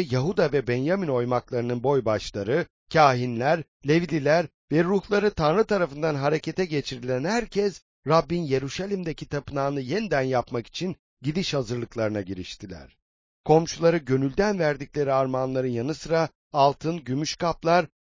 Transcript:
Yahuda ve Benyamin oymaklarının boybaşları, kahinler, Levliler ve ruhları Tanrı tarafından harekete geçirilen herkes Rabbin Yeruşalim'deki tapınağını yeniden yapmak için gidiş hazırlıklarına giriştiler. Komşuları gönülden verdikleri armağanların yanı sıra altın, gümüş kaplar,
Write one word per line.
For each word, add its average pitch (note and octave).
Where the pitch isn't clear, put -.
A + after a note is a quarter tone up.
Yahuda C#3+
ve C3+
Benyamin D3+
oymaklarının B2
boybaşları, A2+
kahinler, C3
Levliler D#3+
ve D#3+
ruhları G3+
Tanrı E3
tarafından D#3
harekete D3+
geçirilen C3
herkes G3+
Rabbin D#3+
Yeruşalim'deki D#3+
tapınağını C#3+
yeniden D3+
yapmak B2+
için F3
gidiş D#3
hazırlıklarına A2+
giriştiler. F#2
Komşuları E3
gönülden C#3
verdikleri D3
armağanların C3
yanı B2
sıra D#3+
altın, D3
gümüş C3+
kaplar, E3